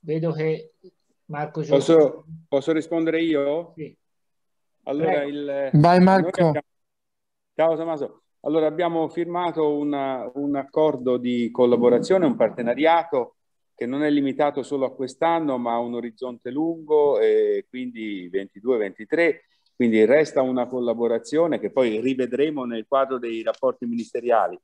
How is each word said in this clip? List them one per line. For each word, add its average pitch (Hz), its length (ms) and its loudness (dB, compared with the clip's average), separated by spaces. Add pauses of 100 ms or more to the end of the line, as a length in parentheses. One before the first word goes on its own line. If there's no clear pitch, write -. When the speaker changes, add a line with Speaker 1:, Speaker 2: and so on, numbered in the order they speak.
Speaker 1:
Vedo 160 320 -4
che 156 400 -4 (540)
Marco 151 340 -8
Speaker 2:
Posso, 139 180 2 (160)
Speaker 1:
Giorgio- 147 300 4 (240)
Speaker 2:
posso 143 240 0
rispondere 165 500 -2
io? 156 540 -2
Speaker 1:
Sì. 156 200 -16 (880)
Speaker 2:
Allora, 151 280 -2
Speaker 1:
Prego. 143 160 -2
Speaker 2:
il, 143 460 -6
Speaker 3:
Vai, 170 240 6
Speaker 2:
noi 180 60 8
Speaker 3:
Marco. 190 240 4
Speaker 2:
abbiamo, 160 320 2 (920)
ciao 160 220 2
Tommaso. 156 460 -6 (180)
Allora, 156 260 0
abbiamo 165 420 -2
firmato 165 680 -2
una, 139 580 -4
un 143 220 -4
accordo 135 600 0
di 123 360 -2
collaborazione, 120 760 4
un 123 80 2
partenariato 127 1000 0 (380)
che 117 120 -8
non 135 160 -4
è 151 80 2
limitato 143 540 0
solo 139 220 -4
a 123 80 -6
quest'anno, 151 640 -2
ma 120 160 -2
ha 117 40 0
un 120 160 -4
orizzonte 120 560 -10
lungo, 151 680 0
e 107 480 2
quindi 110 600 -10
ventidue 98 500 -4
ventitré. 123 680 -2 (300)
Quindi 110 300 4
resta 143 380 2
una 127 240 -2
collaborazione 120 920 -2
che 98 120 -6
poi 113 300 0
rivedremo 127 640 -2
nel 113 220 -8
quadro 135 320 0
dei 117 240 -8
rapporti 123 440 -4
ministeriali. 117 760 -2